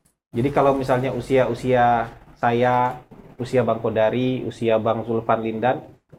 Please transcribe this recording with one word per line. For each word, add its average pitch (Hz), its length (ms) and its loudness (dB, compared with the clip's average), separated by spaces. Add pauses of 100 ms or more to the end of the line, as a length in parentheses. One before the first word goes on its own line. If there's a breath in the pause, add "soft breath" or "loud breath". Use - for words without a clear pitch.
(300)
Jadi 123 240 -2
kalau 139 240 2
misalnya 131 320 0
usia-usia 120 1040 0 (240)
saya, 123 640 0 (400)
usia 123 240 0
Bang 113 160 -2
Kodari, 113 640 0
usia 113 320 0
Bang 110 240 0
Zulfan 113 400 -2
Lindan, 110 400 -2 (380)